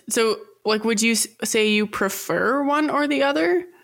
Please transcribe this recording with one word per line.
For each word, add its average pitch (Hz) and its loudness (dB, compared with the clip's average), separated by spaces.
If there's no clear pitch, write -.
So, 226 0
like, 214 0
would 226 0
you 226 2
s-, 220 0
say 214 2
you 208 2
prefer 202 -2
one 285 0
or 294 0
the 277 0
other? 320 0